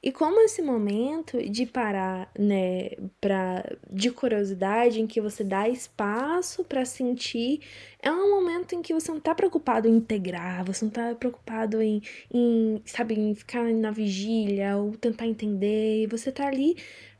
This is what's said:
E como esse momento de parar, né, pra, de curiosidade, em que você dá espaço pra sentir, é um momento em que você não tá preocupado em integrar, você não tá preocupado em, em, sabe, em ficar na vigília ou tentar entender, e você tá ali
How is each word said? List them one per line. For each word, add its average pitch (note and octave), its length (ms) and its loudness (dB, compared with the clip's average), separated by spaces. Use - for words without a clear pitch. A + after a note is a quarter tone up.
E C4 60 2
como E4 300 4
esse A4 200 4
momento B3 880 -2
de A#3 160 -2
parar, F#3+ 720 -2
né, F#3+ 520 2
pra, F#3 420 0
de G3+ 220 0
curiosidade, G#3+ 880 2
em A3 80 0
que G#3+ 140 0
você G#3 240 -4
dá G3 240 0
espaço B3+ 960 -2
pra C4 180 -2
sentir, B3 800 -2
é - 100 0
um F#4+ 240 2
momento F4+ 400 0
em E4+ 60 -4
que E4 120 -4
você D#4+ 200 -2
não D4+ 80 -6
tá D#4+ 120 0
preocupado B3 540 2
em A3+ 80 8
integrar, F#3 680 0
você F#3+ 180 -4
não G#3+ 80 -2
tá A#3 240 -2
preocupado A3+ 680 -2
em, G#3+ 200 2
em, A3+ 520 4
sabe, A3+ 320 -2
em G#3+ 160 2
ficar A#3 300 -4
na A3+ 280 2
vigília G3+ 880 0
ou G#3 200 -2
tentar A#3 280 -2
entender, G#3+ 760 0
e G#3+ 40 0
você A3+ 260 -4
tá C#4 140 -2
ali C#4 280 2